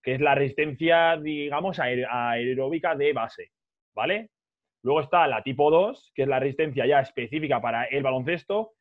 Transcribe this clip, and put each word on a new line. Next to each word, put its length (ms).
que 120
es 60
la 140
resistencia, 840
digamos, 640
aer-, 320
aeróbica 840
de 180
base, 380
¿vale? 360
Luego 180
está 260
la 160
tipo 280
dos, 440
que 80
es 60
la 100
resistencia 480
ya 140
específica 600
para 240
el 180
baloncesto, 800